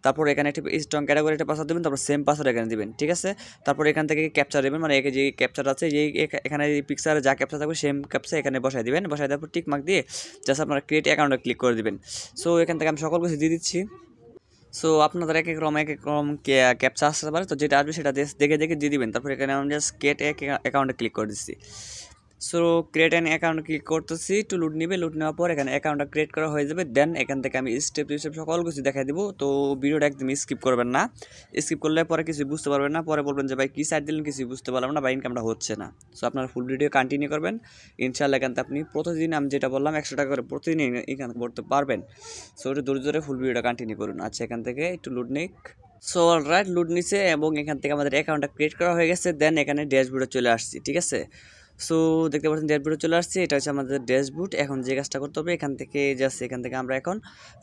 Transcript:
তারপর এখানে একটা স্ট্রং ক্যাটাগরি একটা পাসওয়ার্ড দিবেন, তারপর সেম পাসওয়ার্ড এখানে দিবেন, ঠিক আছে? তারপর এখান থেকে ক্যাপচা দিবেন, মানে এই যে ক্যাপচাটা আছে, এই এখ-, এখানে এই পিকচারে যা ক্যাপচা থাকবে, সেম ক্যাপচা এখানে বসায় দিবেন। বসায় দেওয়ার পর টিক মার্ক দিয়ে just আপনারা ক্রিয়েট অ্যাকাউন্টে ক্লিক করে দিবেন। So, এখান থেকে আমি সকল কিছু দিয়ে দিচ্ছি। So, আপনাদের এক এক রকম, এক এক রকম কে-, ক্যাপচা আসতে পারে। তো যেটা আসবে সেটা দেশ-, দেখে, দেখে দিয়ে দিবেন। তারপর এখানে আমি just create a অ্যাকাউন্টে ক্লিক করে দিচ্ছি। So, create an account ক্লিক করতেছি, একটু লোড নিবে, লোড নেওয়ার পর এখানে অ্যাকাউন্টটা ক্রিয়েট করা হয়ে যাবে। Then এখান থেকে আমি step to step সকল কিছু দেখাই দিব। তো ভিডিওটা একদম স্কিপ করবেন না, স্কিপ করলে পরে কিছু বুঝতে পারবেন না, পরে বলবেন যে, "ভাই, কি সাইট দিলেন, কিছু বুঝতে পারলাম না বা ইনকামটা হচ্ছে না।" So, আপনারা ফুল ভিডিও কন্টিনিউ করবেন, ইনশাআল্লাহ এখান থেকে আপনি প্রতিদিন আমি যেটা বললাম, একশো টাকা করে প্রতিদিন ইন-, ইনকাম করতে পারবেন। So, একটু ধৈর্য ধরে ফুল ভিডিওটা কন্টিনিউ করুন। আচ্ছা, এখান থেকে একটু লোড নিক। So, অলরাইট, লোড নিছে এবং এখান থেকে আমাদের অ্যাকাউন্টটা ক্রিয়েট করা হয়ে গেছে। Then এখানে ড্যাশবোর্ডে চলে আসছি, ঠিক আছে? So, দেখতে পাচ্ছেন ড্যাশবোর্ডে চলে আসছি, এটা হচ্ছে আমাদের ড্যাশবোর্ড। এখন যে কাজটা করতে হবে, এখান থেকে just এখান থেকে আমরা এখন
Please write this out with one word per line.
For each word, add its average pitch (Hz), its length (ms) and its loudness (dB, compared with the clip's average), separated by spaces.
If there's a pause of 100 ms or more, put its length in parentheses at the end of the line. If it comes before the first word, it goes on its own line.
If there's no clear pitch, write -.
তারপর 147 240 2
এখানে 147 220 2
একটা 147 120 -6 (180)
স্ট্রং 147 260 -2
ক্যাটাগরি 151 280 4
একটা 151 120 -2
পাসওয়ার্ড 151 220 -2
দিবেন, 170 160 -2
তারপর 139 140 0
সেম 147 260 0
পাসওয়ার্ড 139 320 2
এখানে 113 140 0
দিবেন, 107 240 -4
ঠিক 151 160 -2
আছে? 185 240 -2 (320)
তারপর 147 220 2
এখান 151 200 2
থেকে 156 220 0
ক্যাপচা 143 320 2
দিবেন, 139 200 0
মানে 147 160 4
এই 135 140 2
যে 135 200 2
ক্যাপচাটা 135 400 0
আছে, 135 160 -2
এই 147 300 2
এখ-, 151 280 -2
এখানে 147 200 -2
এই 147 160 2
পিকচারে 147 400 0
যা 135 140 4
ক্যাপচা 143 240 -4
থাকবে, 151 160 -2
সেম 143 280 0
ক্যাপচা 143 340 -4
এখানে 135 220 0
বসায় 131 240 -2
দিবেন। 151 240 0
বসায় 147 200 -2
দেওয়ার 143 140 -2
পর 156 120 -14
টিক 170 160 -4
মার্ক 143 160 -2
দিয়ে 175 180 2 (440)
just 139 140 2
আপনারা 147 180 0
ক্রিয়েট 151 260 0
অ্যাকাউন্টে 143 320 4
ক্লিক 120 200 -2
করে 123 180 2
দিবেন। 107 220 -2 (460)
So, 170 160 4
এখান 165 180 2
থেকে 156 120 0
আমি 156 80 -2
সকল 160 260 0
কিছু 165 140 0
দিয়ে 156 120 2
দিচ্ছি। 170 340 -2 (920)
So, 160 260 4
আপনাদের 156 360 2
এক 160 120 2
এক 160 120 -4
রকম, 156 160 0
এক 151 140 0
এক 143 180 -6
রকম 147 280 0
কে-, 131 440 6
ক্যাপচা 131 280 2
আসতে 151 240 -2
পারে। 175 140 -2
তো 160 100 -4
যেটা 143 240 4
আসবে 147 120 0
সেটা 151 200 -2
দেশ-, 143 280 -2
দেখে, 147 180 6
দেখে 156 180 0
দিয়ে 147 140 0
দিবেন। 131 220 0
তারপর 139 200 -4
এখানে 135 220 -2
আমি 139 220 0
just 151 140 -2 (100)
create 143 220 0
a 147 400 -2
অ্যাকাউন্টে 131 320 0
ক্লিক 117 200 -4
করে 107 140 -2
দিচ্ছি। - 260 -10 (1000)
So, 175 60 0 (360)
create 160 200 6
an 165 140 4
account 160 380 0
ক্লিক 156 180 -4
করতেছি, 165 560 -2
একটু 214 180 -4
লোড 160 180 0
নিবে, 165 220 -2
লোড 165 200 -4
নেওয়ার 156 180 -2
পর 170 160 2
এখানে 139 200 0
অ্যাকাউন্টটা 143 380 0
ক্রিয়েট 151 220 0
করা 156 180 -2
হয়ে 147 180 0
যাবে। 170 180 -4
Then 143 300 4
এখান 135 260 -2
থেকে 131 160 -2
আমি 131 200 0
step 147 300 -4
to 147 100 -4
step 151 180 -8
সকল 160 300 -2
কিছু 147 160 -6
দেখাই 135 240 0
দিব। 185 260 -2
তো 139 440 0
ভিডিওটা 143 300 2
একদম 135 300 0
স্কিপ 139 260 -6
করবেন 123 260 2
না, 151 220 2 (520)
স্কিপ 151 180 -4
করলে 160 240 2
পরে 165 200 0
কিছু 151 220 -4
বুঝতে 147 240 -4
পারবেন 143 220 2
না, 160 100 -2
পরে 156 200 0
বলবেন 139 260 -2
যে, 131 80 -2
"ভাই, 135 140 0
কি 139 140 -6
সাইট 151 200 0
দিলেন, 156 200 -4
কিছু 135 240 -6
বুঝতে 127 240 -8
পারলাম 127 200 0
না 147 100 0
বা 131 80 0
ইনকামটা 127 320 -2
হচ্ছে 110 340 -2
না।" 101 200 -12 (200)
So, - 100 -6
আপনারা 127 220 -2
ফুল 123 180 -6
ভিডিও 135 240 0
কন্টিনিউ 139 400 2
করবেন, 170 300 -4 (380)
ইনশাআল্লাহ 135 400 0
এখান 131 140 0
থেকে 127 100 -2
আপনি 139 220 -4
প্রতিদিন 160 500 -2
আমি 143 160 0
যেটা 135 200 0
বললাম, 139 260 0
একশো 147 200 -6
টাকা 139 140 0
করে 139 120 -2
প্রতিদিন 139 380 -4
ইন-, 123 280 0
ইনকাম 131 240 -8
করতে 120 300 -8
পারবেন। 135 400 0 (600)
So, 131 60 -4
একটু 139 120 -2
ধৈর্য 135 220 -2
ধরে 151 180 0
ফুল 143 160 -6
ভিডিওটা 123 240 0
কন্টিনিউ 120 360 -2
করুন। 104 220 -6
আচ্ছা, 104 240 -6
এখান 117 200 -6
থেকে 127 240 -4
একটু 180 240 -8
লোড 123 200 -6
নিক। 160 200 -4 (600)
So, 180 60 2
অলরাইট, 170 480 6
লোড 175 240 0
নিছে 180 380 2
এবং 156 300 2
এখান 147 200 -4
থেকে 147 140 0
আমাদের 143 180 0
অ্যাকাউন্টটা 147 360 0
ক্রিয়েট 151 260 0
করা 175 200 2
হয়ে 170 140 4
গেছে। 175 260 0
Then 156 260 4
এখানে 147 260 0
ড্যাশবোর্ডে 131 400 2
চলে 123 240 2
আসছি, 117 300 0
ঠিক 139 180 -4
আছে? - 280 -2 (640)
So, 165 80 0 (340)
দেখতে 151 200 0
পাচ্ছেন 156 180 -2
ড্যাশবোর্ডে 151 300 2
চলে 165 180 2
আসছি, 175 280 0
এটা 151 120 2
হচ্ছে 139 140 0
আমাদের 135 360 -2
ড্যাশবোর্ড। 139 500 0
এখন 139 260 -2
যে 131 140 -2
কাজটা 139 240 -4
করতে 143 200 -6
হবে, 170 140 -2
এখান 143 220 -4
থেকে 139 440 0
just 131 240 0
এখান 123 200 -6
থেকে 123 120 -6
আমরা 131 220 -4
এখন 175 220 -4 (440)